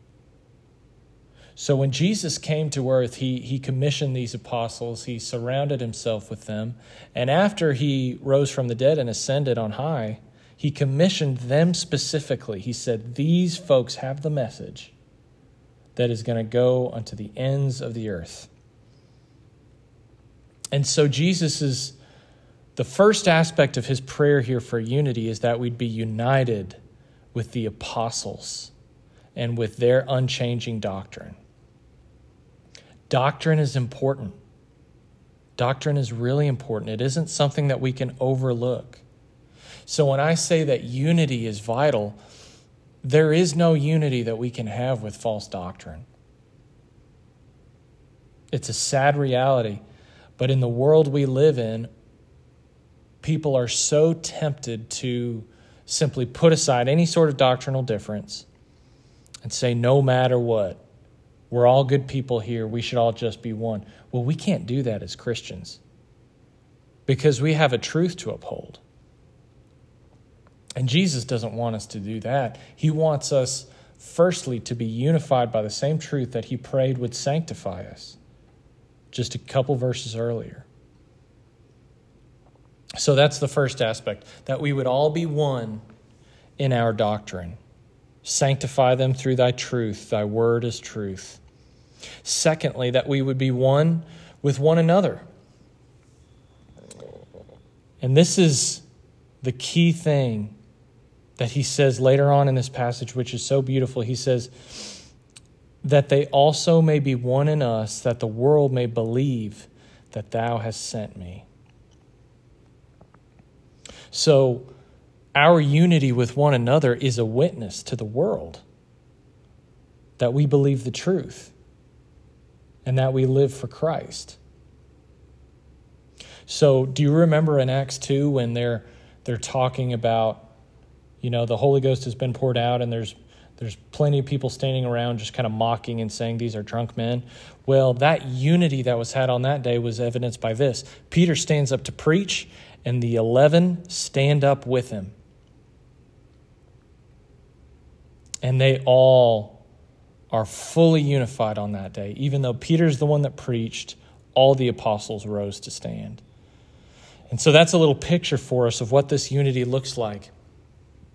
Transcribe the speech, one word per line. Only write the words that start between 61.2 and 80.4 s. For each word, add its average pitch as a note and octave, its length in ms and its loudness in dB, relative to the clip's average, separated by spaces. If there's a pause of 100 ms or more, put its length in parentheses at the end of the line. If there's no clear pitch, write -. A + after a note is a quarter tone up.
we're A#2+ 160 4
all C3 180 8
good C3 240 0
people B2+ 320 -2
here. A2+ 260 -6
We A#2 140 -6
should B2 180 -4
all A#2 140 4
just A2 300 -6
be A#2 100 -8
one." A2 320 -6 (260)
Well, B2 140 -2
we C#3+ 100 -2
can't D3 320 -4
do B2+ 160 -2
that A2 200 -4
as F2 120 -12
Christians - 640 -10 (1300)
because C3+ 340 2
we D#3 120 0
have D3+ 200 2
a A#2+ 60 0
truth E3+ 380 -2
to - 140 -10
uphold. - 500 -14 (1900)
And B2+ 140 -2
Jesus C#3+ 360 0
doesn't A2+ 280 -6
want A2+ 240 -4
us G#2 120 -10
to A2 120 -12
do G#2+ 200 -8
that. A#2+ 380 -4 (160)
He D#3 160 0
wants D3+ 400 0
us, C3 360 -2 (300)
firstly, E3+ 640 0
to - 140 -8
be A#2 120 -6
unified B2 640 0
by A2 100 0
the G#2+ 80 -6
same D3+ 280 -2
truth C3+ 340 -6
that A2+ 140 -6
he C3 100 -8
prayed C3 420 -2
would B2 160 -6
sanctify C#3 680 -6
us - 320 -20 (960)
just - 240 -6
a - 20 -6
couple C3+ 380 -2
verses A#2+ 400 -4
earlier. A#2 480 -6 (2250)